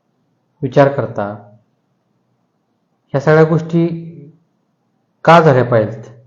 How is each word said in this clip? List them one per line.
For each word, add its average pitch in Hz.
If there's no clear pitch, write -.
विचार 139
करता 107
ह्या 139
सगळ्या 156
गोष्टी 165
का 165
झाल्या 135
पाहिजेत, 113